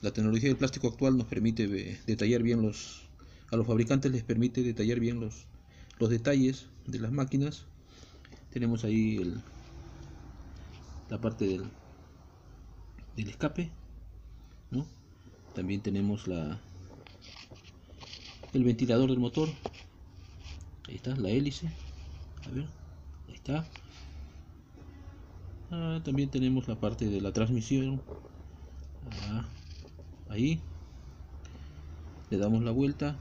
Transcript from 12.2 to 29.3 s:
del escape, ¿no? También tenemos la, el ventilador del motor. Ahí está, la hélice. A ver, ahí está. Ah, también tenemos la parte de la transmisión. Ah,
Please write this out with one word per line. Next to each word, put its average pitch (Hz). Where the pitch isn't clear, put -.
del 107
escape, 160
¿no? 143
También 98
tenemos 101
la, 85
el 127
ventilador 123
del 123
motor. 156
Ahí -
está, 127
la 107
hélice. 139
A -
ver, 139
ahí -
está. 156
Ah, 165
también 139
tenemos 131
la 110
parte 110
de 101
la 98
transmisión. 127
Ah, 107